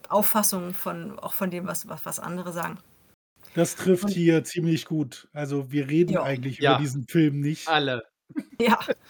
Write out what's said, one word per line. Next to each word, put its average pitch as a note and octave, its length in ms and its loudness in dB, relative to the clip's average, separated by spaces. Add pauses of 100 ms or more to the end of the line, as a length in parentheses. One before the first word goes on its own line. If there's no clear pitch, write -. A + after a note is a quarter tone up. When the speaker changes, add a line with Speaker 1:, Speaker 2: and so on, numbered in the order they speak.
Speaker 1:
Auffassung G3+ 640 2
von, F3 460 -8
auch - 140 -10
von F#3 180 -2
dem, F3 160 -6
was, F3 220 -6
was, D#3+ 160 -12
was E3 140 -8
andere F3 340 -8
sagen. E3 260 -6 (760)
Speaker 2:
Das E3+ 220 0
trifft F#3 320 2
Speaker 1:
Und G3+ 40 0
Speaker 2:
hier E3 340 4
ziemlich E3 400 0
gut. D3+ 480 -4
Also, C#3 380 -4
wir C#3+ 180 -2
reden E3 240 4
Speaker 1:
Ja. E3+ 100 0
Speaker 2:
eigentlich C3 360 -4
Speaker 3:
Ja. C#3 140 4
Speaker 2:
über B2+ 40 2
diesen C#3 300 -2
Film D3+ 340 4
nicht. D3 260 -4
Speaker 3:
Alle. C#3 360 2 (560)
Speaker 1:
Ja. - 200 4 (300)